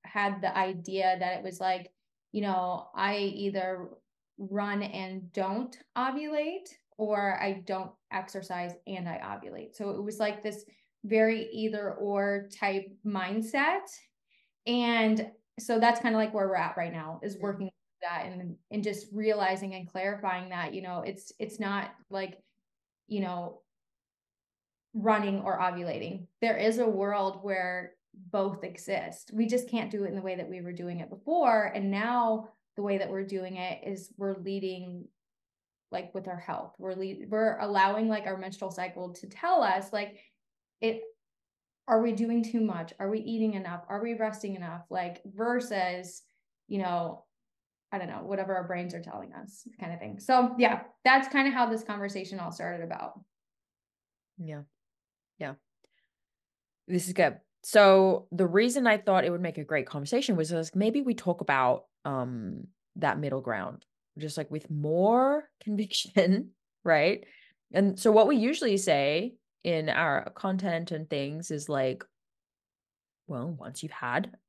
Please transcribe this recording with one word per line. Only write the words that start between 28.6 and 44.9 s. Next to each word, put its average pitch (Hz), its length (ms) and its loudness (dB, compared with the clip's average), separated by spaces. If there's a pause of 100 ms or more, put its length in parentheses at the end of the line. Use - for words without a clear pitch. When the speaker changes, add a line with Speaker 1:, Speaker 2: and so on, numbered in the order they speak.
Speaker 1:
exist. - 680 -6
We 220 140 2
just 247 240 0
can't 233 200 -2
do 202 140 -2
it 185 40 -2
in 196 80 -4
the 185 60 -6
way 185 140 -4
that 185 120 -8
we 185 120 -10
were 175 120 -8
doing 175 280 -8
it - 100 -10
before. 240 560 2
And 196 240 -2
now 220 580 0 (280)
the 202 60 -4
way 202 160 0
that 190 120 -2
we're 196 160 -4
doing 185 300 -6
it 185 300 -6
is 190 300 -10
we're 196 220 -4
leading, 185 680 -6 (840)
like, - 220 -8
with 190 140 -8
our 180 100 -8
health. - 400 -8
We're 185 160 -6
lead-, 190 360 -8
we're 220 280 2
allowing, 202 500 2
like, 208 180 -2
our 190 100 -4
menstrual 190 360 -8
cycle 180 420 -8
to 196 140 -16
tell 339 340 2
us, 196 300 0
like, 208 280 -6 (600)
it, 226 220 0 (840)
are 226 160 6
we 233 100 2
doing 226 320 2
too 226 160 0
much? 175 380 0
Are 196 120 -2
we 220 100 0
eating 220 340 0
enough? 175 340 -6
Are 208 140 -4
we 233 120 -2
resting 208 420 -4
enough? 170 340 -8